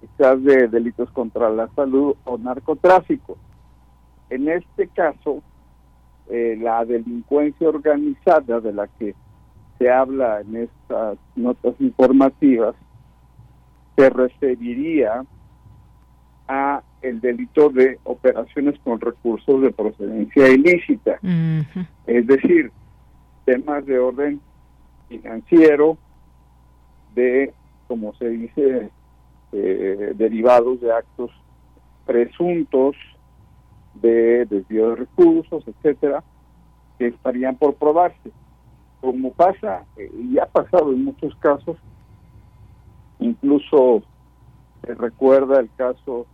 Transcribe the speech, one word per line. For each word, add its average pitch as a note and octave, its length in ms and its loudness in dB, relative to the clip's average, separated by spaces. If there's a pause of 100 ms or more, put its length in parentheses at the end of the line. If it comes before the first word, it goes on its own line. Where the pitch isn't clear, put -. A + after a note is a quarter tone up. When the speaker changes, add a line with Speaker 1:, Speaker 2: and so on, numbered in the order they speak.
Speaker 1:
quizás C3 420 2
de C3 240 6
delitos A#2 440 -4
contra A2+ 380 -2
la A2 260 -2
salud C#3 400 0 (100)
o B2 120 -8
narcotráfico. D3 1000 -2 (920)
En C3+ 200 -6
este F3 380 -6
caso, D3+ 540 -4 (880)
eh, A#2 300 -4
la A2+ 260 -2
delincuencia B2 840 -2
organizada D3 920 0
de A2 140 -6
la G2+ 140 -6
que G#2 260 -10 (640)
se B2 140 2
habla B2+ 500 0
en G#2 140 -12
estas A2+ 640 -8 (180)
notas A#3 440 -4
informativas C3 960 2 (1200)
se C3+ 140 6
referiría B2+ 1120 -2 (1200)
a C#3 340 -4 (200)
el A#2 200 -8
delito B2 480 2
de B2+ 340 2
operaciones B2+ 800 -2
con A#2 160 -4
recursos A#2+ 600 -2
de C3 100 -2
procedencia G#2+ 800 0
ilícita. F3 720 2
Speaker 2:
Ujú. E3 640 -2 (220)
Speaker 1:
Es A#2+ 180 2
decir, C3+ 460 2 (720)
temas C#3 400 -2
de C3 140 0
orden C#3+ 420 -4 (680)
financiero, D3+ 920 2 (1160)
de, B2 400 0 (340)
como G#2+ 280 -10
se A#2+ 140 -8
dice, A#2 600 -2 (640)
eh, G2 640 -4
derivados A#2+ 680 2
de A#2+ 100 -2
actos A#2 400 -6 (720)
presuntos C#3 880 -2 (1080)
de A#2 440 2
desvío G#2+ 440 -2
de A#2 80 -4
recursos, D#3+ 680 0
etcétera, C#3+ 560 -4 (760)
que B2 100 -2
estarían B2+ 480 -6
por C#3+ 200 0
probarse. E3 560 0 (720)
Como B2+ 300 -4
pasa, F#3+ 540 -2 (120)
eh, - 220 -16
y - 200 -4
ha - 60 -4
pasado D#3 460 0
en C3 140 -2
muchos C#3 320 -10
casos, D3+ 400 -2 (1400)
incluso B2+ 840 0 (840)
se A#2+ 100 -10
recuerda C3+ 640 2
el A#2 160 -4
caso B2 580 -8